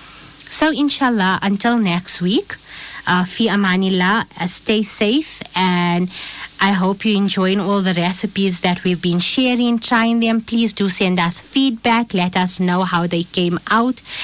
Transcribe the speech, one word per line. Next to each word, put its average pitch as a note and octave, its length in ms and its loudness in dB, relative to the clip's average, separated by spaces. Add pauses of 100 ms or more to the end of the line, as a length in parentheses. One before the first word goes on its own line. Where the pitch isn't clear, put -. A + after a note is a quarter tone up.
(600)
So D#4 120 4
inshallah, A#3+ 720 2
until G#3 380 2
next F3+ 420 -2
week, G#3+ 320 0 (540)
uh, F3+ 180 2 (100)
fi A3+ 120 2
amanillah, F#3+ 760 2 (140)
uh, F3 80 -4
stay G#3+ 360 -2
safe, A3+ 420 0 (300)
and F3+ 520 2 (540)
I G3 120 4
hope F#3+ 300 0
you're G#3+ 140 2
enjoying G3 420 0
all G3 240 0
the F#3 140 0
recipes F#3 640 -2
that F3+ 220 0
we've F3+ 160 0
been F3 180 2
sharing, A#3+ 600 0
trying A#3 400 2
them. A3+ 280 0
Please A#3 240 0
do G3 180 -2
send F3+ 300 0
us E3+ 220 -2 (120)
feedback. A#3 600 0
Let F3+ 240 0
us F#3 220 -2
know F3+ 240 2
how F3 240 0
they F3 160 -2
came F3 440 -2
out. A#3 280 2 (280)